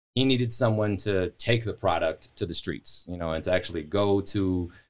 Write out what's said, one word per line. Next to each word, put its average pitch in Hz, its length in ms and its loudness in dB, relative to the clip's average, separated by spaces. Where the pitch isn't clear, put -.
He 127 100 2
needed 123 280 2
someone 107 460 2
to 92 320 0
take 117 340 0
the 104 80 -2
product 85 640 0
to - 100 -4
the 85 80 -6
streets, - 540 -8
you 90 80 -8
know, 82 160 -4
and 80 120 -2
to 90 80 0
actually 90 300 0
go 98 380 2
to 92 500 0